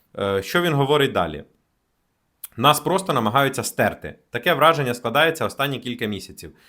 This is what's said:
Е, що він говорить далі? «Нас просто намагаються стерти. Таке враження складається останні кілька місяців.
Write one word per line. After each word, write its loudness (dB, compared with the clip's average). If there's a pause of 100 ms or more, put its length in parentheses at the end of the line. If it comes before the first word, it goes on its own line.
(200)
Е, 0
що -2
він 0
говорить 2
далі? -2 (1120)
«Нас 4
просто -2
намагаються 0
стерти. -2 (140)
Таке 0
враження 2
складається 0
останні -4
кілька -8
місяців. -10 (140)